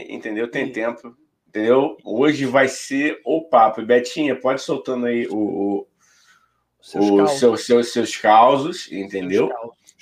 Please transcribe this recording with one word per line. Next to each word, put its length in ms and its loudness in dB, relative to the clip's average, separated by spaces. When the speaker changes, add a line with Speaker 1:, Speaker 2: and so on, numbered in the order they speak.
Speaker 1:
entendeu? 400 -6
Tem 180 -6
Speaker 2:
Sim. 40 -10
Speaker 1:
tempo, 460 -8
entendeu? 560 0
Hoje 400 0
vai 240 2
ser 560 -6
o 160 -2
papo. 400 2
E 40 -8
Betinha, 520 0
pode 240 -2
soltando 460 -6
aí 200 -2
o, 80 -8
o, 520 -4
Speaker 2:
Seus 260 0
Speaker 1:
o 80 4
Speaker 2:
causos. 220 2
Speaker 1:
seu, 180 4
seu, 260 2
seus 340 -4
causos, 760 4
entendeu? 560 -2
Speaker 2:
Seus 120 -8
causos. 180 -16